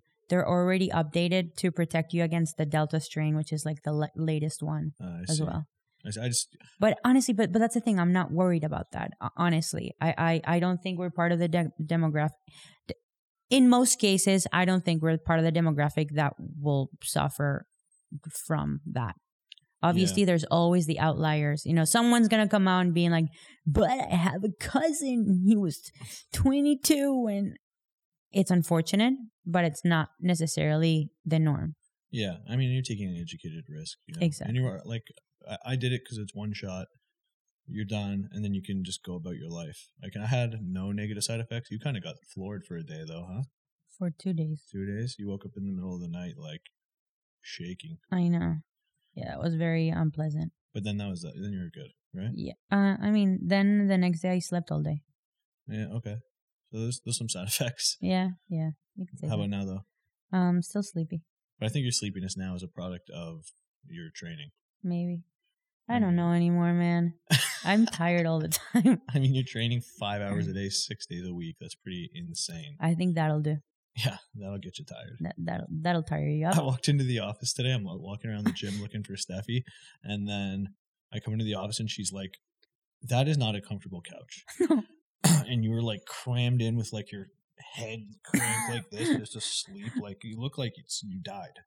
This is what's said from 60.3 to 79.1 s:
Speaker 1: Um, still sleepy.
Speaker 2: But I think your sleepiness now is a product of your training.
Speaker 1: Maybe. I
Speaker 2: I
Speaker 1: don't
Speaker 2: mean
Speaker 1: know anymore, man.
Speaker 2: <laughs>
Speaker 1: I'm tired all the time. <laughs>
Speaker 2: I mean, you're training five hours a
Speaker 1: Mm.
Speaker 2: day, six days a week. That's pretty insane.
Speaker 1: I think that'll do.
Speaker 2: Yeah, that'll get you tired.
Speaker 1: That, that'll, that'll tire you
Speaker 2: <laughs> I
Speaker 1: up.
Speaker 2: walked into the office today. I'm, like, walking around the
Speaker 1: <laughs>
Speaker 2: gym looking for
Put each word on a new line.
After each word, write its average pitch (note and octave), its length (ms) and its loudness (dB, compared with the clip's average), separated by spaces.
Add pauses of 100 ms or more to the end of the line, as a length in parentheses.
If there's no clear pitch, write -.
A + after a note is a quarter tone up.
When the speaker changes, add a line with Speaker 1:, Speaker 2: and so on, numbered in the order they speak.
Speaker 1:
Um, F3+ 260 2
still G#3 200 -4
sleepy. E3 400 -6 (380)
Speaker 2:
But G#2+ 60 -2
I - 20 2
think C#3 160 -2
your B2 80 0
sleepiness F#2+ 440 -6
now F#2 200 -6
is F#2 80 -8
a F2 40 -10
product F2 420 -10
of E2 340 -12 (420)
your E2 260 -14
training. D#2+ 380 -14 (320)
Speaker 1:
Maybe. F3 400 -4 (680)
I A#3 80 0
Speaker 2:
I - 40 2
Speaker 1:
don't G3 100 4
Speaker 2:
mean F3 60 6
Speaker 1:
know E3+ 160 4
anymore, F3 420 4
man. E3+ 400 2 (160)
Speaker 2:
<laughs> - 340 0
Speaker 1:
I'm A3 220 6
tired E3+ 400 0
all D#3+ 140 0
the D#3 80 -2
time. - 560 2
<laughs> - 60 -18
Speaker 2:
I C3+ 100 2
mean, C3+ 140 4
you're C3 120 2
training A#2 360 -2 (180)
five G#2 200 -2
hours G2+ 280 -2
a - 20 -4
Speaker 1:
Mm. F#2 40 -6
Speaker 2:
day, G2 160 -4
six - 360 -6
days F2 180 -10
a F2+ 80 -6
week. E2+ 280 -8
That's - 160 -16
pretty F2+ 360 -10
insane. E2+ 680 -10
Speaker 1:
I E3 140 2
think F3+ 200 0
that'll D#3 280 2
do. D3+ 160 -2 (380)
Speaker 2:
Yeah, A#2+ 200 -2 (180)
that'll G2 240 -8
get F#2 220 -14
you D3 40 -14
tired. - 360 -16
Speaker 1:
That, E3 180 -6
that'll, - 320 -6
that'll E3 320 -2
tire D3+ 260 -4
you D3+ 180 0
Speaker 2:
<laughs> - 20 2
I - 20 2
Speaker 1:
up. D#3+ 140 4
Speaker 2:
walked C3 240 -2
into C#3+ 160 4
the B2 160 0
office G#2 320 -6
today. B2+ 200 -2
I'm, A2+ 120 -2
like, F2+ 160 -8
walking G#2 300 -8
around G#2 160 -6
the A2 60 2
Speaker 1:
<laughs> - 40 -6
Speaker 2:
gym G2+ 240 -6
looking G#2 240 -8
for G2 100 -10